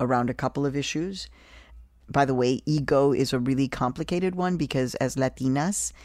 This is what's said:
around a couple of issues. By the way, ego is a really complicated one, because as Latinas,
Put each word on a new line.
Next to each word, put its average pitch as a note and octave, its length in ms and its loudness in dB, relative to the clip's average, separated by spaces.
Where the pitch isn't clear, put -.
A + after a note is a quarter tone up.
around B2 300 0
a B2 40 -4
couple C#3+ 300 -4
of C#3 120 -2
issues. E3+ 520 -6
By C#3 140 4
the C3 100 2
way, B2+ 300 2
ego C#3+ 480 4
is B2+ 220 2
a C3 40 0
really C3 300 0
complicated D#3+ 680 -2
one, F3+ 220 0
because C#3 380 -2
as C3 220 -2
Latinas, C3 760 0